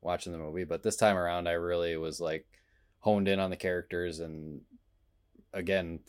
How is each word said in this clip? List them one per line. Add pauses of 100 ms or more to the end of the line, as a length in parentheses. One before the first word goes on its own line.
watching
the
movie.
But
this
time
around,
I
really
was,
like, (540)
honed
in
on
the
characters
and, (920)
again,